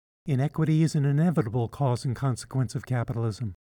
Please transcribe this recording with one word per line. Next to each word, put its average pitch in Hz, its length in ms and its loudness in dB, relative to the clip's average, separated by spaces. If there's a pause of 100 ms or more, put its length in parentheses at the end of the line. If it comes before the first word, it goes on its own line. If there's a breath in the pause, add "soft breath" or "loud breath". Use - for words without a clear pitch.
(280)
Inequity 156 560 2
is 156 100 2
an 143 120 2
inevitable 139 600 2
cause 123 380 -2
and 120 100 -2
consequence 131 600 -2
of 113 100 -8
capitalism. 113 720 -4 (100)